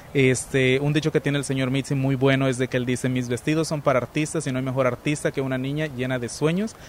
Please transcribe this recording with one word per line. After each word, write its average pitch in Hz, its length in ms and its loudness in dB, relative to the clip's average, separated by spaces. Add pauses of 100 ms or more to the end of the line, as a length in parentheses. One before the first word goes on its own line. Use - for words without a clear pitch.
(140)
Este, 131 680 4
un 143 120 0
dicho 151 180 0
que 147 100 2
tiene 143 180 0
el 135 60 -4
señor 131 280 -2
Mitzi 139 240 -2
muy 135 180 0
bueno 135 320 2
es 131 120 0
de 127 100 0
que - 80 -2
él 123 100 0
dice: 127 220 -2
"Mis 127 200 -2
vestidos 151 380 0
son 151 160 -4
para 135 160 4
artistas 151 480 -2
y 139 60 -2
no 127 60 -2
hay 131 60 -2
mejor 131 220 0
artista 147 460 -2
que - 80 -4
una 131 180 -2
niña 143 280 -2
llena 127 340 -4
de 117 80 -4
sueños 175 480 -2 (120)